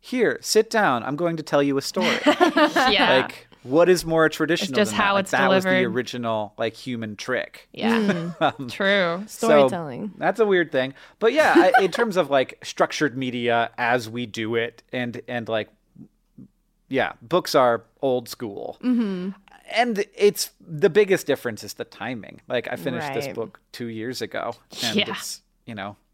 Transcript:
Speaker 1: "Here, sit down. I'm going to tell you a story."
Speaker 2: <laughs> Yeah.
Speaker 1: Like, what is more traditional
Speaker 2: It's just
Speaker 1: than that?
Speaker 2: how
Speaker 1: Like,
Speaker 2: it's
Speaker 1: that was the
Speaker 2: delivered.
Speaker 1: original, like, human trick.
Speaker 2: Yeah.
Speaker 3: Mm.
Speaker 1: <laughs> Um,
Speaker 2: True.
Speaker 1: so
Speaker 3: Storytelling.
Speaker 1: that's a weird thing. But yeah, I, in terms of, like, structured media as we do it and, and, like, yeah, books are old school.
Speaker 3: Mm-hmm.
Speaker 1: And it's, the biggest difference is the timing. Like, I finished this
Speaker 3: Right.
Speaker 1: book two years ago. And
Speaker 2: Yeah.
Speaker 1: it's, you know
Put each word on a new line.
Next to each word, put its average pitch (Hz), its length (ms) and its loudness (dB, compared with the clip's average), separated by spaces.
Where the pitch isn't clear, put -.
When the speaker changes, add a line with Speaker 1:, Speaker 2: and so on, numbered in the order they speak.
Speaker 1:
"Here, 202 360 0
sit 220 280 2
down. 151 340 2
I'm 135 120 -4
going 165 220 -2
to 156 60 -8
tell 143 200 2
you 139 140 2
a 135 40 0
story." - 400 -2
Speaker 2:
<laughs> - 40 -4
Yeah. 180 320 4
Speaker 1:
Like, - 240 -12
what 160 260 4
is 170 160 4
more 160 240 4
traditional 165 440 -2
Speaker 2:
It's 247 40 0
just 214 140 2
Speaker 1:
than 208 80 -4
that? 208 40 2
Speaker 2:
how 202 120 2
Speaker 1:
Like, 196 80 2
Speaker 2:
it's - 80 -6
Speaker 1:
that - 180 2
was 190 140 4
the 185 80 0
Speaker 2:
delivered. 123 240 0
Speaker 1:
original, 117 640 -4
like, 113 160 -2
human 113 400 -8
trick. - 580 -6
Speaker 2:
Yeah. 226 260 0
Speaker 3:
Mm. 175 420 -2
Speaker 1:
<laughs> 147 180 0
Um, 127 100 -8
Speaker 2:
True. 196 560 0
Speaker 1:
so - 220 -6
Speaker 3:
Storytelling. 156 720 2
Speaker 1:
that's 180 200 -2
a 220 60 4
weird 180 260 2
thing. 131 220 0
But 233 160 2
yeah, 185 440 6
I, 196 60 6
in 185 80 2
terms 226 240 -2
of, 160 140 2
like, 135 340 0
structured 147 540 -2
media 120 600 0
as 120 280 0
we 120 200 -8
do 110 260 -6
it 117 300 -4
and, 120 340 -6
and, 120 220 -8
like, 107 200 -4
yeah, 123 240 0
books 156 320 -2
are 123 280 4
old 123 280 -2
school. - 540 -10
Speaker 3:
Mm-hmm. 202 480 -2
Speaker 1:
And 220 420 0
it's, - 380 0
the 160 300 0
biggest 190 340 2
difference 120 380 -4
is 104 100 -14
the 117 120 -10
timing. - 600 -12
Like, 123 240 -4
I 123 40 -6
finished 139 400 -6
this 143 100 -4
Speaker 3:
Right. 135 100 -10
Speaker 1:
book 110 240 -10
two 120 160 -10
years 117 340 -8
ago. 113 320 -6
And 113 120 -2
Speaker 2:
Yeah. 104 140 2
Speaker 1:
it's, - 320 -10
you 117 80 -14
know 101 220 -10